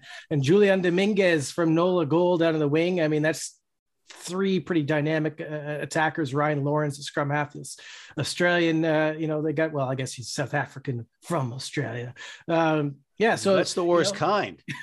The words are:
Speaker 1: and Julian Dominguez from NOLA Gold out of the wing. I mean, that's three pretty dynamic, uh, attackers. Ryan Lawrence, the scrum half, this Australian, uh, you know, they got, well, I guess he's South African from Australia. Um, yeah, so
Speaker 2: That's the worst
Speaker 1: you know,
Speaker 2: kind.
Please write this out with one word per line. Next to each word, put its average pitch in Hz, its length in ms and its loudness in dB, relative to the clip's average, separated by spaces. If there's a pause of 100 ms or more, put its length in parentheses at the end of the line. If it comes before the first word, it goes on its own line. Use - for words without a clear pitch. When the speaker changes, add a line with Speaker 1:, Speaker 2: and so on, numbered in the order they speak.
(300)
Speaker 1:
and 147 120 0
Julian 190 380 6
Dominguez 180 680 2
from 165 240 2
NOLA 175 320 2
Gold 170 360 2
out 165 120 2
of 156 60 0
the 147 80 2
wing. 170 340 2
I 151 60 2
mean, 151 120 0
that's 156 380 -2 (560)
three 185 460 -2
pretty 165 220 0
dynamic, 156 580 0
uh, 151 400 -8
attackers. 151 540 -2
Ryan 147 300 0
Lawrence, 147 340 -2
the 143 40 -18
scrum 143 280 -4
half, 147 240 -4
this 147 240 -16 (400)
Australian, 165 640 0
uh, 156 340 2
you 160 80 -4
know, 151 140 -2
they 156 140 -2
got, 160 180 0
well, 139 160 -2
I 135 60 -4
guess 127 180 -6
he's - 180 -14
South 131 220 -6
African 131 540 -4 (160)
from 139 300 -4
Australia. 123 600 -8 (320)
Um, 156 500 0 (200)
yeah, 208 200 2
so 190 200 2
Speaker 2:
That's - 160 2
the 185 100 -2
worst 175 340 2
Speaker 1:
you - 40 -6
know, 147 60 0
Speaker 2:
kind. 170 360 -2 (200)